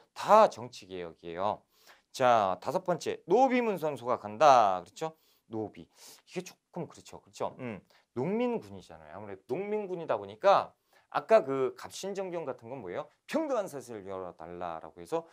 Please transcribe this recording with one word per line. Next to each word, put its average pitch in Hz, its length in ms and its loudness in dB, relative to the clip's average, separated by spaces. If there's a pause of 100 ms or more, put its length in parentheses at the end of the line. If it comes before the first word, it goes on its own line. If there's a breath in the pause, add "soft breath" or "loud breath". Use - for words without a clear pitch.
(140 loud breath)
다 202 360 6
정치 113 380 -14
개혁이에요. 87 760 -6 (500 soft breath)
자, 110 500 4
다섯 175 220 -4
번째, - 420 -4
노비문선 214 720 2
소각한다. 110 840 4
그렇죠? 160 320 -10 (320 soft breath)
노비. 107 400 -8 (400 loud breath)
이게 180 140 -10
조금 - 460 -12
그렇죠. - 340 -20
그렇죠? 101 380 -8
음, 113 220 -10 (320 soft breath)
농민군이잖아요. 107 1040 -6
아무래도 101 320 -14
농민군이다 180 720 -4
보니까 107 560 2 (360 soft breath)
아까 214 340 6
그 135 340 0
갑신정경 185 680 -8
같은 120 240 -10
건 131 120 -12
뭐예요? 101 280 -8 (180 soft breath)
평등한 269 400 -2
사슬을 117 380 -12
열어달라라고 87 960 -10
해서 165 320 -6